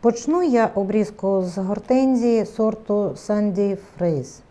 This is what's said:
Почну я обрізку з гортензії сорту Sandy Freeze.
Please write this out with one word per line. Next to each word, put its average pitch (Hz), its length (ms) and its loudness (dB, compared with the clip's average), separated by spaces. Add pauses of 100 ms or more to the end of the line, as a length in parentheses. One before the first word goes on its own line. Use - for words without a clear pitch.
Почну 277 420 0
я 240 240 4
обрізку 196 720 0
з 180 160 -4
гортензії 233 880 2
сорту 220 640 -2
Sandy 202 680 -2 (200)
Freeze. 160 420 -2 (120)